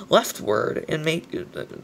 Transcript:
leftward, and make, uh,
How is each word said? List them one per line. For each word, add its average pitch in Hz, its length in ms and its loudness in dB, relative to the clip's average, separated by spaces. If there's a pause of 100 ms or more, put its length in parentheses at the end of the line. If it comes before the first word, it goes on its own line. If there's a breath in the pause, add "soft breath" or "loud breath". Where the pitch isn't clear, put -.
leftward, - 800 2
and 156 160 -2
make, 160 300 0
uh, - 300 -6 (200)